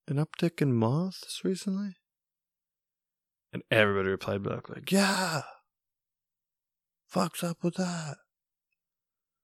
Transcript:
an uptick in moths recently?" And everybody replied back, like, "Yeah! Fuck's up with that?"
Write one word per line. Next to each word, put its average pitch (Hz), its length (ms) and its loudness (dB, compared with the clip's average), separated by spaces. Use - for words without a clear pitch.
an - 80 -4
uptick - 440 -2
in 139 140 4
moths 135 680 0
recently?" 190 540 -4
And - 180 -8
everybody 101 400 6
replied 98 320 -2
back, - 260 -6
like, - 240 -8
"Yeah! 185 520 2
Fuck's 185 360 -2
up 170 200 -6
with 175 120 -2
that?" 170 420 -6